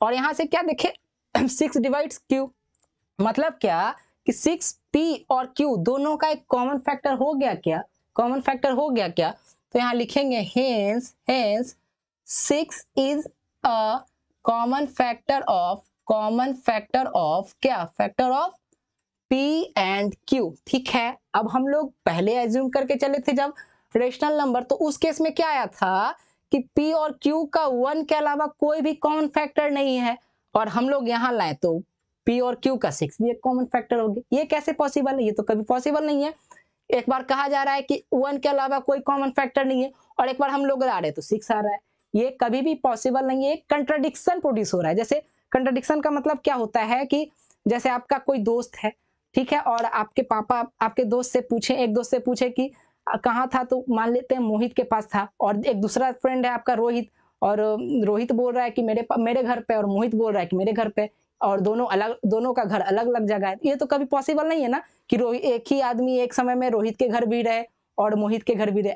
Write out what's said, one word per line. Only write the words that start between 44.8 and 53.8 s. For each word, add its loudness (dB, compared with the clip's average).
रहा 0
है। 2
जैसे 0
कॉन्ट्रडिक्शन 0
का 0
मतलब 0
क्या 2
होता 0
है 0
कि 0
जैसे 0
आपका -2
कोई 0
दोस्त -2
है, -2
ठीक 0
है, 2
और 0
आपके -2
पापा -2
आपके 0
दोस्त -2
से 0
पूछे, -2
एक 0
दोस्त -2
से 2
पूछे 0
कि, -2
"अ, -2
कहाँ 0
था?" 0
तो -2